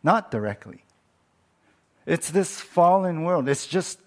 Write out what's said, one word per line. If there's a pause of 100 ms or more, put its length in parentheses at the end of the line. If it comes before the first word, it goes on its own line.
Not
directly. (1200)
It's
this
fallen
world.
It's
just